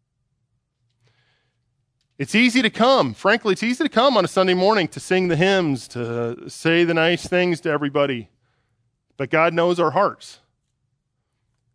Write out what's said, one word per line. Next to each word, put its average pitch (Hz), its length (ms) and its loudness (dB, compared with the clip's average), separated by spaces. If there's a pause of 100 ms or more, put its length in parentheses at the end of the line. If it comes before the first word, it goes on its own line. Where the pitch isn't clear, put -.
(2250)
It's 143 200 -4
easy 240 260 4
to 220 80 0
come. 226 420 2
Frankly, 208 400 0
it's - 120 -6
easy 247 180 -2
to 302 80 -2
come 247 260 2
on 185 80 2
a 156 40 -2
Sunday 190 260 0
morning 185 340 2
to - 120 -16
sing 185 260 -2
the 170 100 0
hymns, 175 520 0
to 117 600 -8
say 165 360 0
the 170 100 0
nice 165 320 0
things 180 360 0
to 165 80 -4
everybody. 143 600 -2 (840)
But 135 140 -8
God 165 220 2
knows 170 280 0
our 156 100 0
hearts. 170 480 -4 (1400)